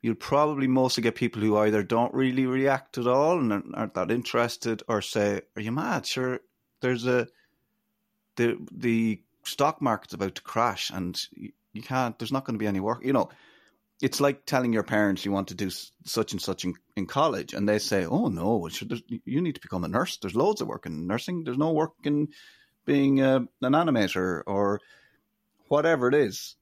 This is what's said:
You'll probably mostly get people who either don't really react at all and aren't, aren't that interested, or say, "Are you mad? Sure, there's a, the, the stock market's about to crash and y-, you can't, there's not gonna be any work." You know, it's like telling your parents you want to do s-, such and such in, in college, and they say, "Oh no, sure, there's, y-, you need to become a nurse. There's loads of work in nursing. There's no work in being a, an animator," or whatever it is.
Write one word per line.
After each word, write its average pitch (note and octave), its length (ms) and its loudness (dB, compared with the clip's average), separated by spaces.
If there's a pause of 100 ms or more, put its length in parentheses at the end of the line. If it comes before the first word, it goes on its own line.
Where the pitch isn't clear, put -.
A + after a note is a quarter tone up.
You'll A2+ 140 0
probably C#3+ 500 2
mostly B2+ 360 2
get A2 120 2
people A2+ 280 -2
who G#2+ 160 4
either G#2+ 260 4
don't A#2 280 0
really C3 340 0
react C3 520 0
at A#2+ 80 0
all D3 320 4
and A#2+ 140 2
aren't, - 220 -4
aren't G#2 200 -4
that F2 160 -2
interested, A#2 800 -2
or G#2+ 120 2
say, G2+ 420 0 (120)
"Are G#2+ 80 -8
you G#2+ 80 -4
mad? E3+ 360 -4
Sure, B2+ 340 -4 (400)
there's B2 260 0
a, B2 220 2 (1040)
the, A#2 240 2 (140)
the A2+ 500 0 (240)
stock - 340 0
market's A2+ 340 -2
about F#2 200 -4
to - 80 -12
crash - 480 -2
and F2+ 300 -6 (160)
y-, - 140 -14 (220)
you A2 100 -12
can't, B2+ 360 -2
there's A#2 140 -6
not C3+ 120 -2
gonna A2+ 140 -4
be G#2+ 80 -2
any G2 140 0
work." A2+ 240 -2
You C3+ 80 0
know, A#2+ 180 2 (720)
it's C3 180 -2
like C#3+ 240 2
telling B2+ 280 2
your A2 100 2
parents G#2 420 2
you G2+ 80 0
want G2 160 0
to F#2 60 -12
do G2 140 -4
s-, - 240 -10 (120)
such - 280 -2
and G2 100 -4
such - 220 -6
in, F2+ 100 -2 (220)
in F#2+ 100 -4
college, C#3 480 -2
and G2+ 140 0
they G#2 100 2
say, G2 260 0
"Oh C3+ 240 0
no, F2+ 400 0
sure, - 200 -10
there's, A#2 220 -6
y-, A#2 140 -8
you C#3 160 -2
need F3 140 -2
to - 60 -14
become F2+ 240 -6
a E2 40 -6
nurse. B2 300 -6
There's F#2+ 180 -6
loads G#3 240 2
of - 80 -6
work - 180 -10
in D#2+ 200 -6
nursing. D#3+ 380 -4
There's C3 140 -4
no D#3 140 2
work D#3 220 0 (100)
in D3 240 0 (560)
being C#3 360 4
a, C3+ 160 4
an B2+ 360 -2
animator," G2+ 720 2
or G2+ 340 2 (880)
whatever D3 400 4
it C3 60 4
is. B2+ 480 0